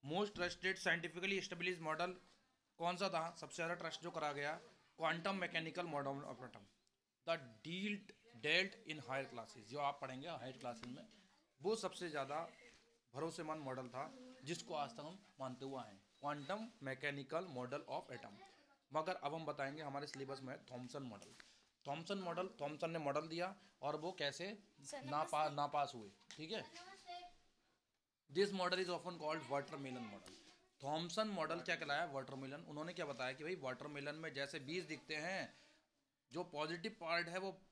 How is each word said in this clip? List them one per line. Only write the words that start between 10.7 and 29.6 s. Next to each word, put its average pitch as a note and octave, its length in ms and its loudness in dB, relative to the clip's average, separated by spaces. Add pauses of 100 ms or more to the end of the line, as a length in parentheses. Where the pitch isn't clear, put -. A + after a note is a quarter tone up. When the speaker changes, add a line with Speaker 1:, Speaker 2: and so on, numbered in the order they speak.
Speaker 1:
में, B2 200 -10 (540)
वो G3+ 140 4
सबसे F#3 340 -2
ज़्यादा D3 400 0 (640)
भरोसेमंद D#3 480 -2
model C3 260 -2
था B2+ 260 -4 (300)
जिसको E3 300 -4
आज C#3+ 160 0
तक A2+ 100 -10
हम E3 260 -10 (140)
मानते C3 260 -2
हुए C3+ 160 -2
आए G#2+ 100 -8
हैं, G2 100 -18 (240)
quantum D3 640 -2
mechanical C#3+ 680 0
model B2 320 -2
of C3 300 -4
atom। G#2+ 140 -12 (600)
मगर D#3+ 220 2
अब C#3+ 180 0
हम D#3+ 120 -2
बताएंगे C#3+ 360 0
हमारे C#3+ 260 -2
syllabus C3+ 340 -4
में C3 240 -8
Thomson B2+ 380 -6
model। G#2+ 320 -8 (520)
Thomson E3 300 0
model, F3+ 320 2 (120)
थॉमसन D3+ 300 0
ने E3 80 0
मॉडल D3 280 4
दिया F3 280 0 (260)
और D3 140 2
वो D#3+ 160 0
कैसे F3 480 0 (260)
Speaker 2:
सर, C4+ 180 -6
Speaker 1:
नापा-, D3+ 380 4
Speaker 2:
नमस्ते। D3 140 4
Speaker 1:
नापास C#3+ 400 4
हुए। G#2+ 140 -8 (280)
ठीक D#3+ 140 -6
है, G#3+ 120 0 (1700)
this F#3+ 140 6
model F3+ 260 4
is F#3 120 2
often F3 240 0
called D#3 260 0
watermelon C#3 640 0